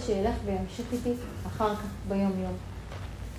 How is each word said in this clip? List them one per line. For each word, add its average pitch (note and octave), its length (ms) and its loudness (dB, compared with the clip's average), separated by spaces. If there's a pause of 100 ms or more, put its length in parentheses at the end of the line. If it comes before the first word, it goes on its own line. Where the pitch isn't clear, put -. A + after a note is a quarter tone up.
שילך G#3+ 280 4 (100)
וימשיך F#3+ 480 0
איתי A#3+ 200 2 (340)
אחר G#3 280 2
כך G#3 120 -2 (220)
ביום-יום. F#3+ 480 2 (840)